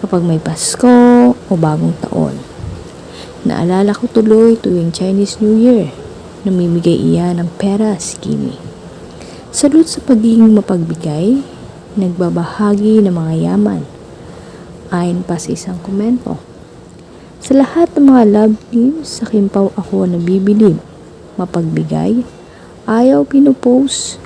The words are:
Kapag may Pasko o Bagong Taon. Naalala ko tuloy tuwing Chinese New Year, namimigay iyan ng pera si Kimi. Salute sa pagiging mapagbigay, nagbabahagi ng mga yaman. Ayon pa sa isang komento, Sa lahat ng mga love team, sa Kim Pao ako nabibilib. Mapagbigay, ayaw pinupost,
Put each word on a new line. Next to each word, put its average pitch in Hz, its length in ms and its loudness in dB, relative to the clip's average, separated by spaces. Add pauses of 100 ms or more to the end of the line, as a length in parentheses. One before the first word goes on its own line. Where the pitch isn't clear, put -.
Kapag 185 240 -2
may 165 160 0
Pasko 240 920 4
o - 240 -6
Bagong 160 420 0
Taon. - 560 -6 (880)
Naalala 190 480 0
ko - 160 -6
tuloy 220 480 4
tuwing 175 320 -2
Chinese 190 480 -2
New 214 160 2
Year, 220 400 2 (480)
namimigay 175 560 0
iyan 170 400 0
ng 170 160 -4
pera 202 400 -2
si - 240 -12
Kimi. - 400 -6 (960)
Salute 302 320 2
sa - 160 -12
pagiging 226 480 4
mapagbigay, 180 960 -2 (480)
nagbabahagi 196 1120 0
ng 180 80 0
mga 160 200 -4 (120)
yaman. 185 400 -2 (1040)
Ayon 175 320 -4
pa 170 160 -6
sa - 160 -8
isang 180 240 -10
komento, 208 640 -4 (960)
Sa - 160 -2
lahat 294 400 2
ng 285 160 6
mga 254 140 6 (100)
love 214 240 2 (160)
team, 269 320 0
sa - 240 -10
Kim 202 160 0
Pao 196 320 0
ako 190 320 -2
nabibilib. 190 720 2 (560)
Mapagbigay, 165 880 -4 (640)
ayaw 254 320 4
pinupost, 269 1040 0